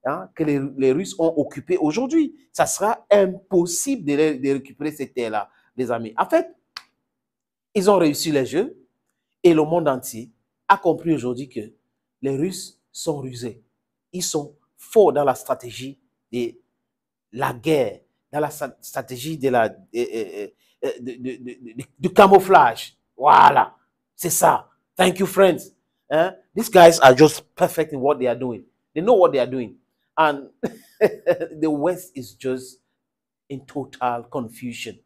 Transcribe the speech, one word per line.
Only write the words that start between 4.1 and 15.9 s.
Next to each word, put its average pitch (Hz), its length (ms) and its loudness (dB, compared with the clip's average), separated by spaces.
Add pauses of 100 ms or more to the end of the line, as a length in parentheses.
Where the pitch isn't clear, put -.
les, 151 240 0
de 139 140 -2
récupérer 143 400 -8
ces 139 180 -12
terres-là, 110 380 -6 (280)
les 123 140 -4
amis. 113 280 -6
En 170 100 -2
fait, 330 260 -2 (1200)
ils 185 160 2
ont 202 60 6
réussi 160 340 0
les 139 140 0
jeux 160 320 -4 (680)
et 170 120 6
le 156 80 4
monde 160 260 0
entier 123 420 -6 (380)
a 196 80 4
compris 165 380 0
aujourd'hui 123 340 -6
que 110 240 -12 (480)
les 135 160 -2
Russes 180 440 -6 (120)
sont 151 260 -6
rusés. 123 440 -12 (500)
Ils 180 100 -8
sont 147 340 -8 (200)
forts 185 360 2
dans 143 120 0
la 131 100 0
stratégie 123 640 -10 (340)